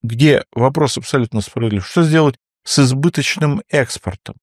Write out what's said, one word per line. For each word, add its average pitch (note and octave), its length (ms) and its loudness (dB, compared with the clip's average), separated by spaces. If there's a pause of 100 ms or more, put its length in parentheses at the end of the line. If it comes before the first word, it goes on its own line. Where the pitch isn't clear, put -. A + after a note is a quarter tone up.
где A#2+ 480 4
вопрос C3+ 460 0
абсолютно A2+ 440 -2
справедлив, G#2 460 -4
что E3+ 160 0
сделать D#3 320 2 (280)
с - 160 -2
избыточным C#3+ 880 0
экспортом? - 720 -4